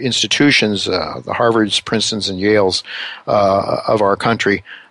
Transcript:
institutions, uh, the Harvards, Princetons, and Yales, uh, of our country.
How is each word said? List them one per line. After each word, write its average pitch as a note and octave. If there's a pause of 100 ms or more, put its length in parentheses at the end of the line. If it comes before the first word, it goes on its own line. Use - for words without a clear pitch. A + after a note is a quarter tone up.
institutions, A2+
uh, -
the -
Harvards, A2+
Princetons, G#2+
and F#2
Yales, G2+ (460)
uh, G2
of A2
our G2
country. G2+ (260)